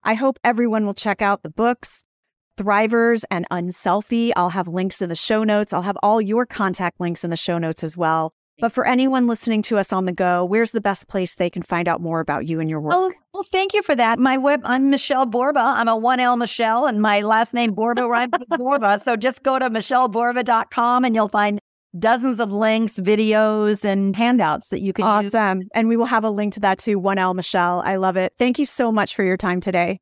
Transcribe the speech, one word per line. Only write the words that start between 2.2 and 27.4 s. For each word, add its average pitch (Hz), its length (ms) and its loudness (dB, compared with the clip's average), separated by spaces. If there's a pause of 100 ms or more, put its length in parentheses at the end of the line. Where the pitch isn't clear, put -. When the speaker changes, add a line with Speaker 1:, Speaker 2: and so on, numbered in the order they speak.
Speaker 1:
Thrivers 220 760 2
and 180 200 -4
Unselfie. 185 840 -2
I'll 180 140 2
have 180 180 -4
links 185 320 -4
in 180 80 -4
the 170 60 -6
show 220 300 0
notes. 208 280 0
I'll 175 100 -2
have 190 200 -4
all 214 180 4
your 214 260 0
contact 185 540 -4
links 175 240 -4
in 170 60 -4
the 165 60 -2
show 170 220 -2
notes 160 240 -4
as 165 140 -8
well. 160 380 0 (260)
But 233 100 0
for - 160 -2
anyone 254 400 2
listening 220 360 -2
to 214 160 0
us 196 140 -2
on 190 120 0
the 180 80 -2
go, 180 320 0
where's 220 260 0
the 233 100 -2
best 196 280 -4
place 185 260 -4
they 175 160 -2
can 175 120 -8
find 175 260 -2
out 170 120 0
more 165 200 -2
about 147 260 -4
you 165 140 -4
and 156 100 -2
your 156 100 -4
work? 151 140 0
Speaker 2:
Oh, 370 180 0 (200)
well, 381 180 -8
thank 392 240 -2
you 415 80 0
for 285 140 0
that. 233 240 2
My 262 160 4
web, 277 260 2
I'm 262 280 2
Michelle 262 360 0
Borba. 254 320 0
I'm 233 300 2
a 226 80 2
one 247 240 2
L 247 160 2
Michelle, 233 500 0
and 214 160 0
my 208 180 4
last 220 320 2
name 240 200 0
Borba 233 340 0
rhymes 240 320 0
with 240 100 -6
Speaker 1:
<laughs> 330 80 0
Speaker 2:
Borba. 247 480 2
So 240 120 0
just 254 260 -2
go 262 160 2
to 262 120 0
michelle 247 360 0
borba 240 380 0
dot 226 260 0
com 247 340 2
and 226 120 2
you'll 208 120 2
find 208 300 0 (400)
dozens 233 400 2
of 214 140 -2
links, 220 480 0
videos, 214 840 2
and 196 300 0
handouts 220 540 0
that 190 140 -6
you 190 100 -2
can 196 120 -2
use. 208 300 2
Speaker 1:
Awesome. 190 280 0 (120)
And 226 140 2
we 233 80 2
will 233 100 0
have 233 160 0
a 220 80 0
link 202 240 -4
to 208 60 -10
that 190 180 2
too, 202 220 -2
one 196 180 0
L 185 160 0
Michelle. 180 500 0